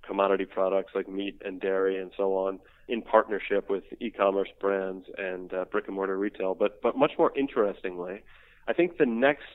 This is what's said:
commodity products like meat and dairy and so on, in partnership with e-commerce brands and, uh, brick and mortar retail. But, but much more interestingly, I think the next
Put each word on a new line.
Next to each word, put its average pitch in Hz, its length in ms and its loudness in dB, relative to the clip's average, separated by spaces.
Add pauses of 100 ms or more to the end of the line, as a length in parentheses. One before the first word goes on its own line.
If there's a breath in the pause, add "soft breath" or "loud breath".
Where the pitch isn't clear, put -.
commodity 98 400 2
products 95 500 0
like 98 120 -2
meat 98 380 -8
and 92 160 -8
dairy 95 400 0
and 90 160 -10
so 98 200 2
on, 95 220 -2 (280 soft breath)
in 113 140 -4
partnership 101 680 2
with 95 140 -2 (160)
e-commerce 98 500 0 (100)
brands 95 460 -2 (120)
and, 92 360 -8
uh, 92 180 -4
brick 107 160 -2
and 98 80 -6
mortar 95 220 -2
retail. 95 380 -2
But, - 260 0
but 120 160 2
much 147 200 4
more 160 200 4
interestingly, 98 880 -2 (440 soft breath)
I 117 60 -2
think 175 240 2
the 156 80 4
next 123 380 2 (100)